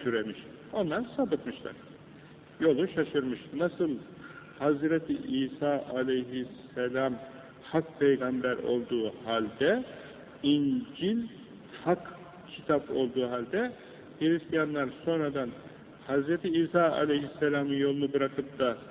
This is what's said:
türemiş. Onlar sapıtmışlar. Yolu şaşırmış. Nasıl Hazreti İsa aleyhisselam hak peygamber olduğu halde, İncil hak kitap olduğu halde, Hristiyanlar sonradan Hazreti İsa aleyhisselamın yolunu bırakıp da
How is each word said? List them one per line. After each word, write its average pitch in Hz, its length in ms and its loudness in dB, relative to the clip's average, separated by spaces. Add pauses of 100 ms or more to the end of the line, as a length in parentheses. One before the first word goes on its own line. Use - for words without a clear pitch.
türemiş. 110 340 0 (360)
Onlar 190 300 0 (140)
sapıtmışlar. - 560 -2 (840)
Yolu 160 280 6
şaşırmış. 131 520 0 (140)
Nasıl 170 360 2 (720)
Hazreti 151 540 2
İsa 135 800 0
aleyhisselam 127 1200 -2 (500)
hak - 360 -2
peygamber 127 580 4
olduğu 117 560 0 (120)
halde, 113 580 2 (600)
İncil 147 840 2 (580)
hak - 280 0 (420)
kitap - 360 0
olduğu 127 380 2
halde, 123 420 -2 (480)
Hristiyanlar 156 680 2 (160)
sonradan 143 440 0 (580)
Hazreti 147 420 2
İsa 165 420 6
aleyhisselamın 143 840 2
yolunu 139 400 2
bırakıp 139 460 0
da 120 180 2 (140)